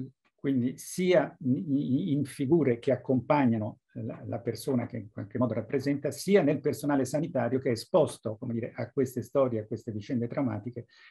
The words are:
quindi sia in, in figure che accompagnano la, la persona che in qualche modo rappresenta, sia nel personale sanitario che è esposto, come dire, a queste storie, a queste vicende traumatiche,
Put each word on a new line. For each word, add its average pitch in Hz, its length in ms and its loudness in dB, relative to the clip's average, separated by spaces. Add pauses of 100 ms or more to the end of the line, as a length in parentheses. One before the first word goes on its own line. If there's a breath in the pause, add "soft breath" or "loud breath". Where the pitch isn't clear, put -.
(360)
quindi 131 420 0
sia 180 640 2
in, 143 380 0
in 147 480 0
figure 131 520 2
che - 140 0
accompagnano 123 880 2 (140)
la, 113 340 -10
la 113 120 -6
persona 117 460 -2
che 120 120 -10
in 104 140 -12
qualche - 260 -10
modo 120 160 0
rappresenta, 143 580 -2
sia 190 300 4
nel 147 180 2
personale 143 460 0
sanitario 127 540 0
che 131 100 0
è 123 40 2
esposto, 113 600 0
come 117 180 -6
dire, 117 220 -4
a 113 160 -6
queste 131 300 -2
storie, 117 400 0
a 104 40 -10
queste 113 260 -8
vicende 113 360 -4
traumatiche, 120 600 -4 (240 soft breath)